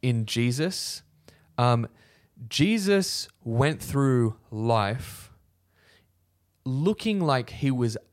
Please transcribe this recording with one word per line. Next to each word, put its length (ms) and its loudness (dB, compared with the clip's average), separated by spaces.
in 240 0
Jesus, 760 -2
um, 320 2
Jesus 800 2
went 400 0
through 540 2
life 800 -2
looking 560 -2
like 300 0
he 220 -2
was 240 0